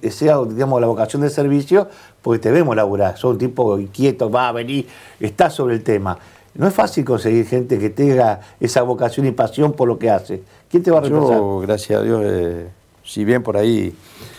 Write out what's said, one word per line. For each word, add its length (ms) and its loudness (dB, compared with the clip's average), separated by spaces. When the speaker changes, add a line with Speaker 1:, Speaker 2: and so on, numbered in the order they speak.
Speaker 1:
eh, 100 -4
sea, 280 2
digamos, 320 0
la 60 2
vocación 360 -2
de 80 2
servicio, 580 2
porque 160 0
te 120 0
vemos 240 4
laburar, 440 0
sos 140 0
un 60 -2
tipo 400 0
inquieto, 520 -2
va 180 0
a 40 -4
venir, 360 -6
está 300 0
sobre 240 -2
el 80 -4
tema. 360 -2
No 120 -2
es 80 0
fácil 300 0
conseguir 420 0
gente 320 -2
que 120 -2
tenga 500 2
esa 220 0
vocación 440 -2
y 60 0
pasión 420 0
por 120 0
lo 120 0
que 120 -2
hace. 320 -2
¿Quién 120 2
te 80 2
va 80 6
a 40 0
reemplazar? 340 2
Speaker 2:
Yo, 240 0
gracias 400 0
a 20 0
Dios, 220 0
eh, 420 -2
si 220 -6
bien 160 2
por 160 -2
ahí, 360 0